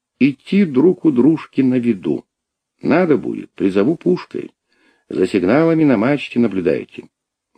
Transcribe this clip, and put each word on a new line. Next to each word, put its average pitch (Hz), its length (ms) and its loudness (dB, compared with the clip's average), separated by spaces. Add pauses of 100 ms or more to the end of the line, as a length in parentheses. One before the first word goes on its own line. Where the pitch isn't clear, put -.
(180)
Идти 147 460 0
друг 151 400 0
у - 60 2
дружки 139 500 0
на 127 180 2
виду. 92 460 -4 (560)
Надо 156 380 2
будет, 60 320 -10
призову 101 460 0
пушкой. - 560 -4 (580)
За 87 160 0
сигналами 151 580 2
на 127 140 2
мачте 131 400 -2
наблюдайте. 95 720 -2 (500)